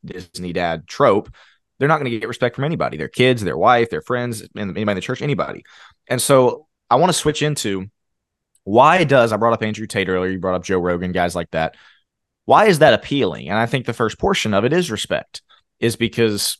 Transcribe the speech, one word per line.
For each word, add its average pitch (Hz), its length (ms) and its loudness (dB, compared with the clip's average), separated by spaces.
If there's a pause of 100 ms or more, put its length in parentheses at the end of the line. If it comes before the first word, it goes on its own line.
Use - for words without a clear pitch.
Disney 90 480 -12
dad 85 340 -4
trope, 107 420 2 (520)
they're 139 80 2
not 156 100 2
gonna 131 120 -6
get 110 180 -6
respect 120 260 -4
from 131 80 -6
anybody, 87 340 -4
their 76 120 -6
kids, 123 340 2
their 78 160 -2
wife, 117 320 4
their 78 120 -6
friends, 123 400 -6
and - 120 -20
anybody 104 380 -4
in - 20 -2
the 90 60 -6
church, 127 220 -6
anybody. 104 420 -4 (420)
And 127 160 -2
so 127 460 2 (220)
I 120 60 4
wanna 170 180 4
switch - 280 -2
into 104 440 -4 (800)
why 147 400 4
does, 127 280 4
I 104 60 0
brought 113 160 2
up 110 80 -2
Andrew 107 240 -6
Tate 95 220 -2
earlier, 92 220 0
you 92 80 -6
brought 90 160 -2
up 87 100 -4
Joe 95 140 0
Rogan, 87 340 -2
guys 87 220 0
like 85 160 -6
that. 80 240 -2 (680)
Why 180 220 6
is 170 140 4
that 147 120 8
appealing? 87 560 -2
And 98 80 -2
I 113 100 0
think 123 200 -4
the 123 80 -4
first 110 240 -4
portion 190 340 -2
of 101 120 2
it 131 80 0
is 175 180 0
respect, - 500 -6 (400)
is 117 160 0
because 113 640 -2